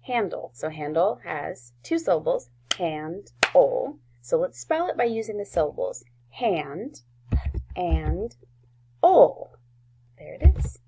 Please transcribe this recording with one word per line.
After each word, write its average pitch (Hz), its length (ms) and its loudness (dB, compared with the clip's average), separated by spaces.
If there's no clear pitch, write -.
Handle. 233 520 -4
So - 140 -8
handle 156 560 -2
has 160 480 -8
two 330 160 -2
syllables, 180 520 0
handle. 165 1200 0
So - 180 -2
let's 175 220 -4
spell 330 280 -2
it - 80 -4
by 247 80 0
using 220 340 -4
the 202 80 -6
syllables - 580 -4
hand 180 720 -4
and 170 580 -2
ol. 320 540 6
There 151 220 -16
it 156 160 8
is. - 320 -6